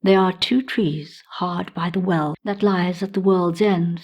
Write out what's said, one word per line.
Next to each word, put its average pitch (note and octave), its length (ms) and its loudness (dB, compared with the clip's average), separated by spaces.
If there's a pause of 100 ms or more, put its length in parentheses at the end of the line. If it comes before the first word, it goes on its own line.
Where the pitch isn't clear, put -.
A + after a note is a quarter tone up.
There F#3+ 160 6
are F#3 120 4
two B3 300 0
trees D3+ 640 -4
hard F3+ 460 -6
by E3+ 160 -4
the F3 100 -2
well D#3+ 440 0
that G3+ 180 -6
lies F3+ 400 0
at F#3+ 120 -6
the G3 60 -2
world's F3+ 420 2
end E3+ 420 2